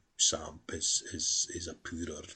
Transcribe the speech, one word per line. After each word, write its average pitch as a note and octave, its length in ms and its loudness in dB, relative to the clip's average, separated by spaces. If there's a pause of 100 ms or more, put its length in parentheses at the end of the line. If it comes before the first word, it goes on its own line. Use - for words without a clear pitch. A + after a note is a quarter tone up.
(180)
Samp D#2 560 2
is, - 300 2 (100)
is, - 400 2
is E2+ 140 -4
a D#2+ 80 -6
poorer D#2+ 480 -6 (120)